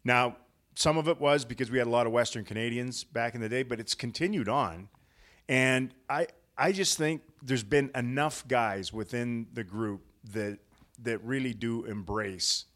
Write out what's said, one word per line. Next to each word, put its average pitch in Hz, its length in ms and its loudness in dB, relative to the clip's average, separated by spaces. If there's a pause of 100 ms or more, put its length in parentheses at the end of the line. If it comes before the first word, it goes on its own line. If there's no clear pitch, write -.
Now, 123 320 4 (380)
some 160 220 4
of 156 120 2
it 170 120 2
was 143 240 4
because 117 260 -4
we 127 80 0
had 120 80 4
a 117 40 0
lot 120 160 6
of 113 60 0
Western 117 320 2
Canadians 117 600 -4
back 117 300 -2
in 123 80 -6
the 110 60 -2
day, 127 140 0
but 120 160 -4
it's 113 160 -4
continued 147 540 -2
on. 104 400 -2 (600)
And 131 440 4 (160)
I, 156 200 0 (280)
I 160 160 4
just 190 240 0
think 156 260 0 (200)
there's 127 220 0
been 135 300 2
enough 135 540 -2
guys 104 440 2
within 117 600 -4
the 117 120 -6
group 101 360 -4 (320)
that, 104 280 -4 (420)
that 113 220 -4
really 127 280 -2
do 117 320 -4
embrace, 101 800 -4 (120)